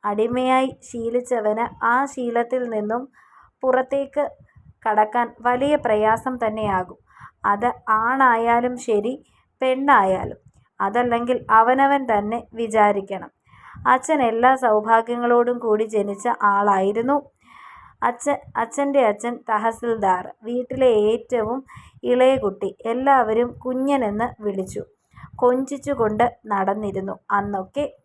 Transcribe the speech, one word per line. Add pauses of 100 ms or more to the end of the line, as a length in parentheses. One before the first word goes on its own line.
അടിമയായി (140)
ശീലിച്ചവന് (200)
ആ (120)
ശീലത്തിൽ
നിന്നും (600)
പുറത്തേക്ക് (580)
കടക്കാൻ (140)
വലിയ
പ്രയാസം
തന്നെയാകും. (460)
അത് (260)
ആണായാലും
ശരി, (500)
പെണ്ണായാലും. (420)
അതല്ലെങ്കിൽ (120)
അവനവൻ
തന്നെ (140)
വിചാരിക്കണം. (560)
അച്ഛൻ
എല്ലാ
സൗഭാഗ്യങ്ങളോടും
കൂടി
ജനിച്ച (160)
ആളായിരുന്നു. (840)
അച്ഛൻ, (200)
അച്ഛൻ്റെ
അച്ഛൻ (100)
തഹസിൽദാർ, (180)
വീട്ടിലെ (120)
ഏറ്റവും (440)
ഇളയ
കുട്ടി. (140)
എല്ലാവരും (100)
കുഞ്ഞനെന്ന് (120)
വിളിച്ചു (540)
കൊഞ്ചിച്ചുകൊണ്ട് (220)
നടന്നിരുന്നു (160)
അന്നൊക്കെ. (200)